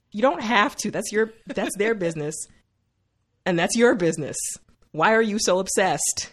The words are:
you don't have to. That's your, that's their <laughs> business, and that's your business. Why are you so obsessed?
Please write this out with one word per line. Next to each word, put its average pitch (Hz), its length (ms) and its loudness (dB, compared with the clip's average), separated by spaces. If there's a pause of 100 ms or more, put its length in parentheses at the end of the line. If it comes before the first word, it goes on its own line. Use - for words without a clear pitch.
(120)
you 208 100 -6
don't 294 220 2
have 214 340 2
to. - 140 -4
That's 196 220 -6
your, 220 180 0 (160)
that's 247 300 -6
their 214 180 0
<laughs> - 0 -
business, 160 400 -4 (1080)
and 180 120 2
that's 175 200 0
your 240 180 6
business. 160 400 -2 (560)
Why 165 220 2
are 220 80 4
you 214 180 0
so 185 200 2
obsessed? 190 720 -2